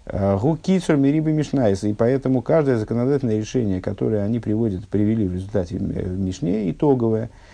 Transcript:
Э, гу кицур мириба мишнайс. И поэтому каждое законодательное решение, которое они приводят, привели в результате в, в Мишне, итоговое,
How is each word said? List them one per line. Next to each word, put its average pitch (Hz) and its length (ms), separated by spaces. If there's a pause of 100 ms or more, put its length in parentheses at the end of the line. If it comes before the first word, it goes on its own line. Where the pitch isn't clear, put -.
Э, 98 320
гу 147 180
кицур 175 400
мириба 151 360
мишнайс. 135 500
И 104 100
поэтому 131 480
каждое 139 380
законодательное 120 600
решение, 107 420
которое 104 420
они 113 160
приводят, 107 480
привели 104 400
в 90 80
результате 92 420
в, 98 60
в 92 360
Мишне, 165 520
итоговое, 117 600 (240)